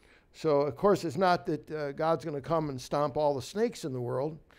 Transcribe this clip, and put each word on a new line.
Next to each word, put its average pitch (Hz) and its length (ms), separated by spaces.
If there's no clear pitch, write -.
So, 143 280
of 143 160
course, 196 280
it's 143 120
not 180 300
that, 151 240
uh, 151 220
God's 160 320
gonna 147 160
come 156 300
and 131 100
stomp 147 360
all 147 180
the 127 80
snakes 214 420
in 139 80
the 127 80
world. 127 380